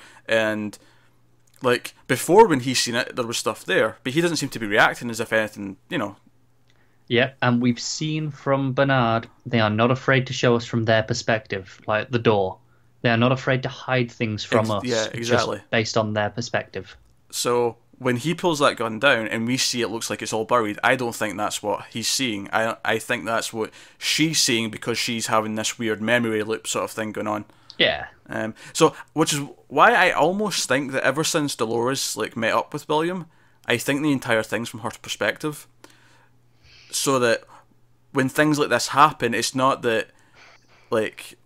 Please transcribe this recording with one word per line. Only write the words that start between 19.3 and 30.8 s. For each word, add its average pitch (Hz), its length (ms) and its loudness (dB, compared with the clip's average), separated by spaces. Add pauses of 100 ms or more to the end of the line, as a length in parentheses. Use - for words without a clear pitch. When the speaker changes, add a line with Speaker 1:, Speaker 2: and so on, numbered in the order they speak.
Speaker 1:
we 127 100 0
see 127 240 -2
it 110 80 0
looks 110 220 -6
like 107 100 -4
it's 113 120 -6
all 110 120 -2
buried, 110 400 0
I 127 120 4
don't 120 180 -4
think 101 220 -4
that's 104 260 -4
what 101 280 -4
he's 113 180 -6
seeing. 107 440 -2
I, 113 320 0
I 110 140 0
think 107 260 -4
that's 110 280 -2
what 110 180 -6 (260)
she's 156 440 0
seeing 113 300 0
because 113 280 -6
she's 113 300 -4
having 110 260 0
this 110 240 -4
weird 107 240 -4
memory 113 400 0
loop 110 240 -6
sort 101 180 -4
of 101 60 -8
thing 107 220 -8
going 104 160 -6
on. 107 160 -4 (340)
Speaker 2:
Yeah. 85 280 0 (220)
Speaker 1:
Um, 110 260 -6 (180)
so, - 220 4 (200)
which 156 180 2
is 143 80 -4 (280)
why 185 260 6
I 185 160 4
almost 190 580 0
think 135 240 0